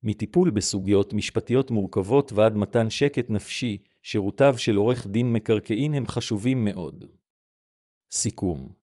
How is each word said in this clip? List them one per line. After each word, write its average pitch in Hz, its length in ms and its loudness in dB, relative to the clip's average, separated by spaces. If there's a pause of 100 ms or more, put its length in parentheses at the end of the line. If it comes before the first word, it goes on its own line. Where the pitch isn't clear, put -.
מטיפול 117 460 0
בסוגיות 101 640 0
משפטיות 117 580 -2
מורכבות 107 600 0
ועד 107 220 4
מתן 110 340 0
שקט 139 400 0
נפשי, 107 480 -4 (260)
שירותיו 110 540 2
של 113 180 0
עורך 117 320 2
דין 117 260 0
מקרקעין 117 600 0
הם 127 140 -2
חשובים 117 580 -2
מאוד. 92 400 -6 (1040)
סיכום. 85 580 -4 (140)